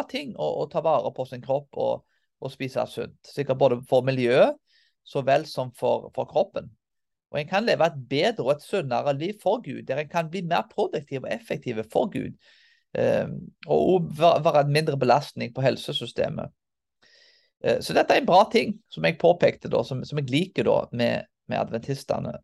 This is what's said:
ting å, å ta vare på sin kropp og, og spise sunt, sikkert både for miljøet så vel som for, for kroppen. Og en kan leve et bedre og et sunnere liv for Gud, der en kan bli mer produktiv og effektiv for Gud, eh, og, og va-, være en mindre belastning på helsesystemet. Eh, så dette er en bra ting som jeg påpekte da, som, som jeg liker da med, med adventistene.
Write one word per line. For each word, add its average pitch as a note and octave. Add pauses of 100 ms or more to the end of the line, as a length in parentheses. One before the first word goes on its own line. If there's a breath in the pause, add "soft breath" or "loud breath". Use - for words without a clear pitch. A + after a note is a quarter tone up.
ting C4+
å, D#3 (160)
å D3+
ta E3+
vare C3+
på C3
sin B2
kropp C3+
og, A#2+ (340)
og C#3
spise C3
sunt, -
sikkert C#3
både B2
for B2+
miljøet C3+ (480)
så -
vel C#3
som B2+
for, A#2+
for C3
kroppen. - (580)
Og C#3+
en D3+
kan G3+
leve D#3
et D#3+ (100)
bedre D#3
og C#3
et D3
sunnere C3+
liv F3+
for A3
Gud, A#2
der C3
en D3+
kan E3
bli G3
mer F3
produktiv D3+
og -
effektiv A2+ (120)
for -
Gud, A2 (640 soft breath)
eh, A#2 (400)
og, D3+ (120)
og E3+
va-, D#3+
være D3
en C#3+
mindre D3+
belastning B2
på C3
helsesystemet. - (1120 soft breath)
Eh, A#2+
så E3+
dette -
er D4+
en A#3
bra F3+
ting - (140)
som D#3+
jeg E3
påpekte E3+
da, A2
som, C3
som D3
jeg B2+
liker C#3
da - (100)
med, A#2+ (200)
med G#2+
adventistene. - (100)